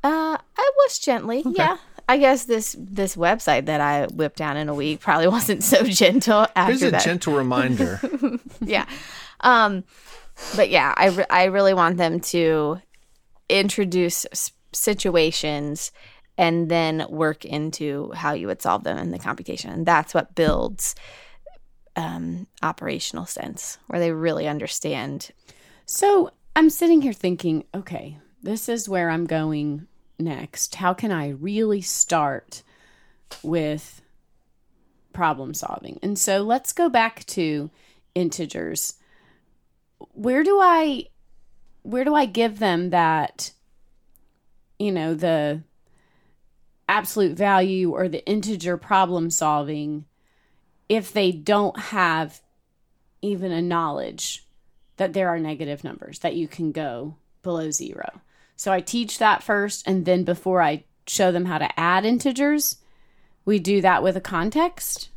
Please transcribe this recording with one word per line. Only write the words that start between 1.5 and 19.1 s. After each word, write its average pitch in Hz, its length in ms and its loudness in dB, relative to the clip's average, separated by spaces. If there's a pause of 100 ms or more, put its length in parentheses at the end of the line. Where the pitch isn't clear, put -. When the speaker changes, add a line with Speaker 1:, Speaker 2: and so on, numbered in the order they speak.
Speaker 1:
yeah. 370 220 2 (320)
I 254 80 6
guess 269 260 6
this, 220 340 -2
this 196 380 -4
website 165 520 2
that 151 120 0
I 143 280 2
whipped 156 280 -4
down 147 220 -4
in 151 100 -4
a 147 60 -4
week 147 260 -4
probably 165 280 2
<laughs> - 20 8
wasn't 214 340 0
so - 200 6
gentle 214 640 4 (120)
after 185 160 4
Speaker 2:
Here's 262 100 0
a 175 80 4
Speaker 1:
that. 175 140 2
Speaker 2:
gentle 170 300 0
reminder. 127 680 0 (340)
Speaker 1:
<laughs> - 240 -12
Yeah. 208 260 -2 (540)
Um, 214 460 4 (720)
but 202 120 4
yeah, 147 280 4
I, 190 100 6
re-, 185 220 2
I 180 160 6
really 190 280 4
want 175 220 4
them 170 240 0
to 160 600 0 (680)
introduce 185 880 0
s-, - 180 -6 (220)
situations 156 1200 0 (440)
and 170 320 2
then 160 400 0
work 156 360 -2
into 147 680 -6
how 156 220 -4
you 90 140 -6
would 95 140 -6
solve 95 220 0
them 80 140 -4
in 160 140 -6